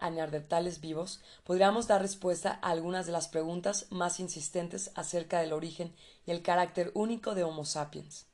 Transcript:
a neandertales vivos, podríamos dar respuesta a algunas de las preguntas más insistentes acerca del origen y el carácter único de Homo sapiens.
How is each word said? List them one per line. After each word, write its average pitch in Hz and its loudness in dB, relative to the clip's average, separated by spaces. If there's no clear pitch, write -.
a 175 0
neandertales 160 0
vivos, 160 -6
podríamos 196 6
dar 196 6
respuesta 190 0
a 185 0
algunas 170 0
de 170 -4
las 165 0
preguntas 175 -2
más 175 -2
insistentes 175 -4
acerca 170 -2
del 156 0
origen 165 -6
y 175 -2
el 170 -4
carácter 175 2
único 220 0
de 185 2
Homo 156 -2
sapiens. 147 -6